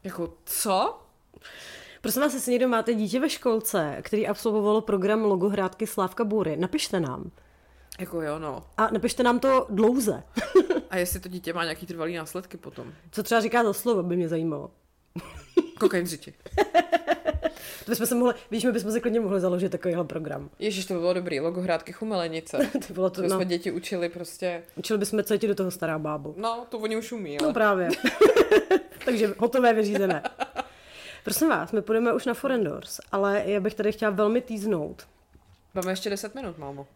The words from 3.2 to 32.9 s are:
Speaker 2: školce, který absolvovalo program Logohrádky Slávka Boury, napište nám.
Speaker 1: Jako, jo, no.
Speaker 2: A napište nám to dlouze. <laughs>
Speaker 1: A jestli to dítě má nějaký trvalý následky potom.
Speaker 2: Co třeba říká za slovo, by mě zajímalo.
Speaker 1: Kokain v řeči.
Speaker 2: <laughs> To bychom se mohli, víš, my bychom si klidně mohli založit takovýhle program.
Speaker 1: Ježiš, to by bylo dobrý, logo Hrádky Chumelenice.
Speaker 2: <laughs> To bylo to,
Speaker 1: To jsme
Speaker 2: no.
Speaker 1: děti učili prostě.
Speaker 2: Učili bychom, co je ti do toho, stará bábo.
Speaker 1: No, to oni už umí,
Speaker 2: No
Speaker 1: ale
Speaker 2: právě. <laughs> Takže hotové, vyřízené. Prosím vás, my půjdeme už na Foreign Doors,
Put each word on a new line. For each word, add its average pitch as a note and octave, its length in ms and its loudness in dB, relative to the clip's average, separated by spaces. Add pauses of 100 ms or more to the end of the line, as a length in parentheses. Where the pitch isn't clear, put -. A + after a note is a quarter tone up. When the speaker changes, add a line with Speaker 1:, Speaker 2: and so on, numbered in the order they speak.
Speaker 2:
školce, G#3+ 720 0
který - 260 0
absolvovalo G#3+ 540 2
program G#3 400 2
Logohrádky G3 680 0
Slávka G3 360 -2
Boury, G3 340 0
napište F#3 420 0
nám. D3 320 -4 (680)
Speaker 1:
Jako, F3 220 -6
jo, D3+ 180 -4
no. D3 240 -8 (140)
Speaker 2:
A A3 140 4
napište A#3+ 320 0
nám A#3+ 160 4
to C4 300 4
dlouze. G#3+ 540 2 (340)
<laughs> - 320 4
Speaker 1:
A F#3+ 80 -4
jestli F3+ 220 -2
to F#3 100 -12
dítě F3 240 -8
má E3+ 100 -2
nějaký E3 220 -4
trvalý E3+ 300 -6
následky E3 420 -8
potom. - 360 -14 (180)
Speaker 2:
Co G#3 120 -4
třeba A#3 180 4
říká A#3 220 2
za G3+ 100 2
slovo, G3+ 300 0
by F3 120 0
mě E3+ 140 0
zajímalo. D#3+ 420 -4 (1080)
Speaker 1:
Kokain F#3 260 4
v - 20 -6
řeči. - 260 -10 (500)
Speaker 2:
<laughs> E4 400 0 (640)
To G#3 60 -4
bychom A#3 160 0
se B3 80 2
mohli, A#3+ 180 4 (180)
víš, A3 120 -2
my B3 80 4
bychom G#3 200 -2
si A#3 100 0
klidně A#3 180 0
mohli G3 200 0
založit F3+ 320 0
takovýhle F3 320 -2
program. D3 460 -6 (100)
Speaker 1:
Ježiš, G3 260 -2
to F#3+ 80 -4
by F3 60 -2
bylo F3+ 140 2
dobrý, F3 260 -2
logo F3 220 -2
Hrádky F3 300 -2
Chumelenice. E3+ 680 -4
Speaker 2:
<laughs> B3 300 0
To F#3+ 60 -14
bylo F#3 160 0
to, F3+ 120 -4
Speaker 1:
To G#3+ 60 0
jsme F#3+ 100 2
Speaker 2:
no. F#3 60 0
Speaker 1:
děti F3 280 -2
učili F3 380 -4
prostě. F3 540 -8 (120)
Speaker 2:
Učili G#3+ 240 -2
bychom, G3+ 240 0
co G#3+ 100 0
je G3+ 60 2
ti A3 80 0
do G3+ 80 2
toho, F#3 160 -2
stará D#3+ 280 -4
bábo. D3+ 380 -6
Speaker 1:
No, A#3 320 -6
to A#3 100 -8
oni A3 180 -2
už A3+ 140 -6
umí, F3 300 -6
Speaker 2:
No D#4 40 0
Speaker 1:
ale D4 80 2
Speaker 2:
právě. G3+ 360 4 (580)
<laughs> - 580 4
Takže A3 320 2
hotové, A#3+ 360 6
vyřízené. G3+ 500 2 (1000)
Prosím D#4 260 2
vás, F3 220 0
my G#3+ 100 2
půjdeme A3+ 320 2
už B3 120 -2
na A#3+ 80 0
Foreign B3+ 300 0
Doors, - 360 -6 (120)